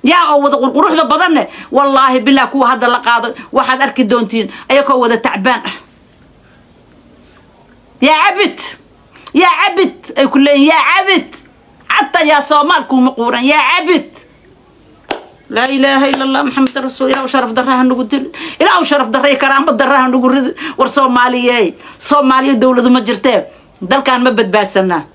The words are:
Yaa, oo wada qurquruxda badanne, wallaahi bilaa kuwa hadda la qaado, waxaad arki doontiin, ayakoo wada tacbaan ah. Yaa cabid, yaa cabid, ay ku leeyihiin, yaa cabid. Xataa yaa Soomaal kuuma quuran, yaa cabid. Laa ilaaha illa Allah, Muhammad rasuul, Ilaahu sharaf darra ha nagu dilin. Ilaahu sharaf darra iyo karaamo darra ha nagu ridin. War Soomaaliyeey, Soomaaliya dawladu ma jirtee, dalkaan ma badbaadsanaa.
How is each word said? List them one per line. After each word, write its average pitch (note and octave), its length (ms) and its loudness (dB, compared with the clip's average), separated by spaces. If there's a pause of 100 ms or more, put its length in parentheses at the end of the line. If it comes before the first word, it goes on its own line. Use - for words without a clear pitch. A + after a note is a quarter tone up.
Yaa, D#4 320 2
oo C#4+ 80 2
wada C#4+ 160 0
qurquruxda D#4 480 0
badanne, D#4+ 400 0 (240)
wallaahi C4+ 480 2
bilaa C4+ 280 0
kuwa C4 280 0
hadda A#3+ 120 -2
la A#3+ 120 0
qaado, A#3 320 -2 (220)
waxaad C4 280 0
arki C4 220 -2
doontiin, A3+ 480 -2 (180)
ayakoo C4+ 300 2
wada A3+ 180 2
tacbaan A3+ 460 -2
ah. - 120 -12 (2250)
Yaa D4+ 260 2
cabid, F#4+ 300 -2 (760)
yaa F4 300 4
cabid, F#4 320 0 (220)
ay C4+ 100 2
ku C#4 120 0
leeyihiin, C#4+ 300 4
yaa D#4+ 140 2 (140)
cabid. F#4+ 320 -2 (640)
Xataa D#4+ 340 0
yaa D4 140 4
Soomaal D4 420 0
kuuma B3+ 320 2
quuran, A#3+ 300 -2
yaa C#4+ 180 2 (160)
cabid. F4 300 0 (1400)
Laa B3 200 -2
ilaaha C4+ 380 2
illa C4+ 180 -4
Allah, C4+ 180 -2
Muhammad C4+ 320 -2
rasuul, C4 360 -4
Ilaahu C4+ 180 -4
sharaf B3 240 -2
darra C4 240 0
ha B3+ 60 2
nagu B3+ 200 0
dilin. C4+ 280 -6 (280)
Ilaahu F4 260 2
sharaf C4+ 260 0
darra C4+ 180 0
iyo C4+ 100 2
karaamo C#4 380 2
darra C4+ 260 2
ha C4 40 0
nagu B3+ 220 0
ridin. C4 260 0 (220)
War C4+ 120 2
Soomaaliyeey, B3 840 0 (240)
Soomaaliya C4+ 600 2
dawladu B3 300 2
ma B3 120 4
jirtee, A3+ 440 -2 (360)
dalkaan B3 420 0
ma B3+ 80 2
badbaadsanaa. F#3+ 720 0 (120)